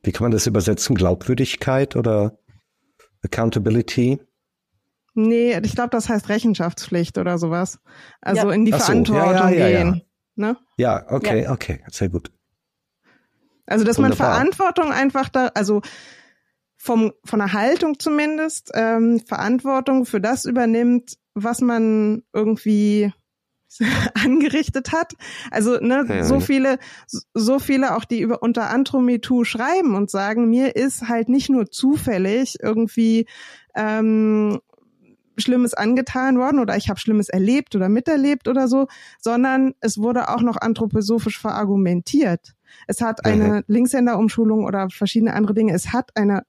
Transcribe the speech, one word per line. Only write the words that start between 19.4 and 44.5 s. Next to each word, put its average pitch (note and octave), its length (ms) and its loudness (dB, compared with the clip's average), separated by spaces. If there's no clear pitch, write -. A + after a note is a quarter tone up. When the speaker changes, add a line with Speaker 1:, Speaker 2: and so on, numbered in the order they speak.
Speaker 2:
für G#3 140 -2
das A#3 260 -2
übernimmt, A#3+ 720 0
was A3+ 260 -4
man A3 640 2
irgendwie G#3 800 2
<laughs> - 440 -2
angerichtet C4+ 800 0
hat. E4 220 -4
Also, A3+ 260 0
ne, B3+ 320 0
Speaker 1:
Ja, G#3 60 -2
Speaker 2:
so C4+ 160 2
Speaker 1:
ja. - 60 -4
Speaker 2:
viele, C4+ 320 2
so A#3 240 2
viele C4+ 380 0
auch, A3+ 80 -6
die A#3 160 -4
über, A3+ 220 -2
unter A#3 280 0
Andro C4 300 0
metoo B3 440 0
schreiben C#4 500 0
und G3+ 160 -2
sagen, A3 380 0
„Mir B3+ 260 2
ist B3 340 -2
halt A#3 200 -2
nicht C4 220 0
nur A#3+ 200 2
zufällig B3 880 0
irgendwie, A3+ 680 0
ähm, G#3+ 840 0
Schlimmes B3 360 2
angetan B3+ 640 0
worden C#4 200 2
oder G3+ 180 0
ich G#3 140 -4
hab F#3+ 80 -6
Schlimmes G#3+ 300 0
erlebt A3 460 0
oder F#3 140 0
miterlebt C#4 600 0
oder C4 200 0
so, C4+ 200 2
sondern C4 600 0
es A3 180 -2
wurde A#3+ 300 -2
auch A#3 140 -2
noch A#3 140 0
anthroposophisch A3 840 -2
verargumentiert.“ G3 1160 0
Es - 140 -6
hat A3+ 240 -4
eine G#3 360 2
Speaker 1:
Mhm. - 60 -12
Speaker 2:
Linkshänder-Umschulung A3+ 1000 2